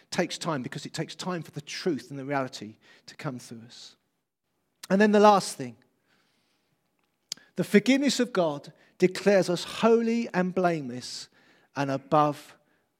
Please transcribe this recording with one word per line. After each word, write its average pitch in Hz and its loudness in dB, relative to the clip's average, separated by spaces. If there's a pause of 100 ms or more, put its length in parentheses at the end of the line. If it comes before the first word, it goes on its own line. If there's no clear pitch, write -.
(120)
takes - -4
time 156 -4
because 120 -10
it - -14
takes - -8
time 180 -8
for - -16
the 147 -12
truth - -6
and 143 -12
the 135 -12
reality 131 -6 (300)
to - -20
come 135 -8
through 117 -16
us. - -20 (920)
And 196 4
then 214 6
the 208 6
last 202 4
thing, 123 -12 (1800)
the 180 -2
forgiveness 254 4
of 247 -2
God 156 -2 (260)
declares 185 2
us 175 -2
holy 233 2
and 180 -2
blameless 151 -4 (480)
and 139 -2
above 143 0 (440)